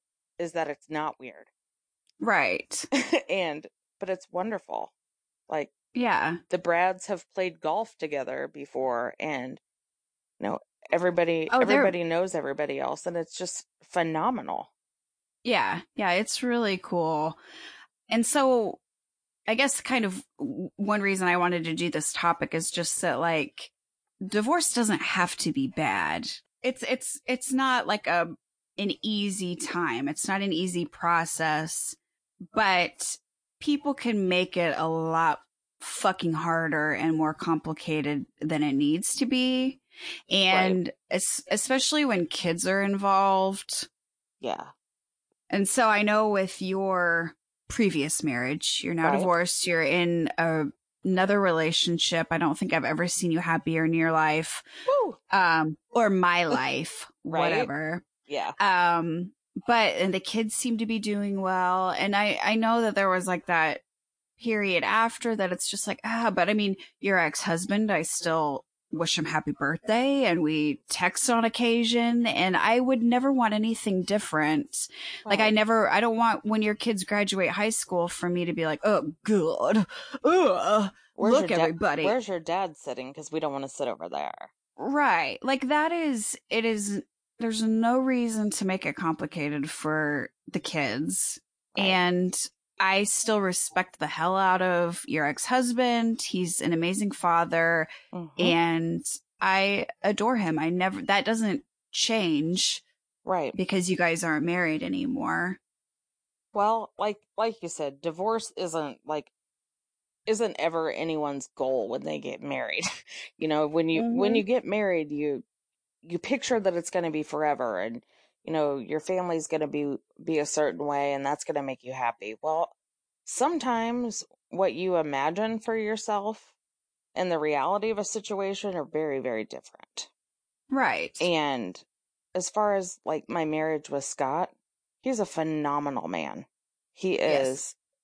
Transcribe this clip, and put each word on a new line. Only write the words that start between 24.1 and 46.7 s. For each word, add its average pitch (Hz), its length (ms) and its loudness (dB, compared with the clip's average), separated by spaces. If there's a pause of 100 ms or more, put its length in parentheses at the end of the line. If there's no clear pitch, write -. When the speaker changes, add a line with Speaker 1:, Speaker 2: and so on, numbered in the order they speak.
Speaker 2:
divorce 220 480 0
doesn't 220 280 0
have - 360 -2
to 165 140 -2
be 135 160 0
bad. 92 600 -2 (360)
It's, 254 200 -4
it's, - 440 -6
it's 254 260 -4
not 262 340 2
like 208 200 -2
a, 170 220 2 (500)
an 202 120 0 (120)
easy 202 520 -2
time. 143 520 -2
It's - 200 -4
not 196 140 -2
an 196 120 -2
easy 175 320 -2
process, 160 1080 -2 (580)
but 190 640 0 (420)
people 285 340 0
can 214 360 0
make 180 280 2
it 165 200 2
a 156 100 0
lot 160 520 2 (420)
fucking 185 520 0
harder 160 600 0
and 160 240 0
more 156 160 2
complicated 156 920 -2 (160)
than 156 220 0
it 143 100 2
needs 147 420 2
to 277 100 0
be. 254 540 0 (520)
Speaker 1:
Right. 190 60 2
Speaker 2:
And 185 540 4 (180)
es-, - 400 -2
especially 262 560 2
when 185 220 2
kids 175 400 -2
are 196 140 2
involved. 196 1080 2 (500)
Speaker 1:
Yeah. - 280 -6 (840)
Speaker 2:
And 196 180 2
so 233 200 4
I 208 160 4
know 214 260 4
with 190 320 -2
your 185 720 0 (340)